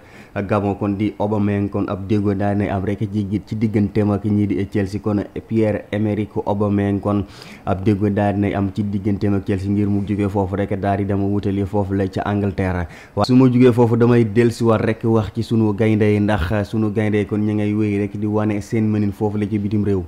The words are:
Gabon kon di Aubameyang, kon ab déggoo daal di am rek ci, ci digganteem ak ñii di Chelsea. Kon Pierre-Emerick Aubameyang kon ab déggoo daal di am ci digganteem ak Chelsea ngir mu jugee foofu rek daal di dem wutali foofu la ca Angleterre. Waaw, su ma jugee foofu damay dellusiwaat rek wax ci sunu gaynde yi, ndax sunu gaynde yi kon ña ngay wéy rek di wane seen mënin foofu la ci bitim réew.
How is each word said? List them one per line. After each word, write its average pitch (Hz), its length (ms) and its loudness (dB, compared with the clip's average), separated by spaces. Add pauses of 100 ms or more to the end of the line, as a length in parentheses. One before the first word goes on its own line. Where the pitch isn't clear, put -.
(420)
Gabon 101 340 0
kon 101 200 -2
di 104 220 -2
Aubameyang, 101 500 0
kon 101 200 -4
ab 95 180 -6
déggoo 104 280 0
daal 101 240 0
di 101 100 0
am 98 160 -2
rek 101 160 -4 (120)
ci, 104 140 -2 (200)
ci 113 100 -6
digganteem 107 540 0
ak 98 140 0
ñii 104 220 2
di 98 240 -2
Chelsea. 98 300 -2
Kon 101 240 -2 (240)
Pierre-Emerick 104 880 -2 (100)
Aubameyang 101 540 0
kon 104 240 -2 (400)
ab 95 200 -2
déggoo 104 260 2
daal 101 300 0
di 101 140 0
am 98 180 0
ci 110 120 -2
digganteem 101 500 -2
ak 98 120 -4
Chelsea 98 240 -2
ngir 101 180 2
mu 101 180 0
jugee 101 220 0
foofu 98 280 -2
rek 98 240 -2
daal 98 180 0
di 104 80 -2
dem 98 140 0
wutali 101 440 -2
foofu 101 300 -2
la 98 140 0
ca - 180 -4
Angleterre. 95 600 -2 (300)
Waaw, 101 100 2
su 127 80 2
ma 131 160 8
jugee 123 220 6
foofu 117 240 4
damay 120 280 4
dellusiwaat 113 560 2
rek 113 240 -2
wax 110 300 2
ci 117 80 -4
sunu 110 320 2
gaynde 110 300 2
yi, 104 160 4
ndax 104 500 0
sunu 110 220 0
gaynde 104 260 0
yi 101 80 0
kon 107 140 -4
ña 107 140 0
ngay 104 200 0
wéy 104 240 0
rek 104 200 -4
di 104 80 -4
wane 107 340 0
seen 110 280 0
mënin 107 240 2
foofu 104 260 -2
la 104 100 0
ci 107 100 -2
bitim 101 260 0
réew. 98 240 0